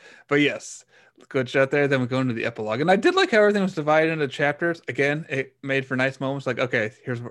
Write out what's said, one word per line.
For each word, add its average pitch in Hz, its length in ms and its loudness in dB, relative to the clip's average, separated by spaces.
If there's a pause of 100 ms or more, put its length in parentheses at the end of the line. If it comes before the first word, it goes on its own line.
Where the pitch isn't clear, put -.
(280)
But 147 140 4
yes, 123 420 -2 (460)
good 131 200 -2
shot 135 220 2
there. 143 160 2
Then 135 140 2
we 123 60 0
go 127 120 -2
into 127 140 0
the 113 120 -4
epilogue. 110 360 -4
And 175 100 2
I 196 60 6
did 359 180 2
like 381 160 2
how 226 80 4
everything 208 220 4
was 190 120 -2
divided 156 380 2
into 156 160 -2
chapters. 156 600 -2
Again, 143 400 -2
it 135 340 -6
made 135 220 -2
for 135 100 -6
nice 131 240 -2
moments. 139 260 -6
Like, 123 140 -4
okay, 123 320 -2 (140)
here's, 120 260 -8